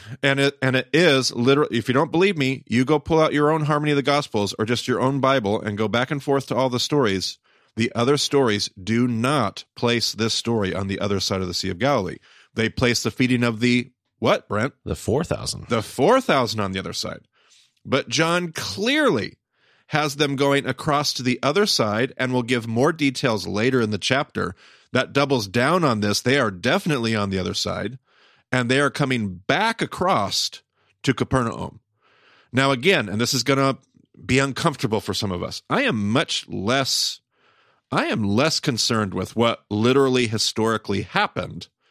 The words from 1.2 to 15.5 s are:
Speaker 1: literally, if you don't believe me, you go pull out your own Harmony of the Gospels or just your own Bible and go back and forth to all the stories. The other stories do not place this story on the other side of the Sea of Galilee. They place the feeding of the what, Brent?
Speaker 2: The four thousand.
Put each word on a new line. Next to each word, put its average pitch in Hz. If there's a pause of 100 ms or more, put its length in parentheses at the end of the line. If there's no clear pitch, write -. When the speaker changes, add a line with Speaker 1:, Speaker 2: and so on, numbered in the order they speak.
Speaker 1:
literally, 135
if 117
you 120
don't 147
believe 180
me, 131
you 123
go 151
pull 160
out 156
your 147
own 160
Harmony 151
of 143
the 143
Gospels 131
or 110
just 117
your 120
own 135
Bible 127
and 101
go 107
back 117
and 143
forth 139
to 120
all 131
the 123
stories. 110 (360)
The 117
other 123
stories 123 (120)
do 113
not 120 (100)
place 120
this 110
story 104
on 98
the 98
other 98
side 95
of 92
the 90
Sea 92
of 85
Galilee. 117 (360)
They 113
place 120
the 120
feeding 123
of 117
the 123 (280)
what, 143
Brent? 104 (100)
Speaker 2:
The 92
four 135
thousand. -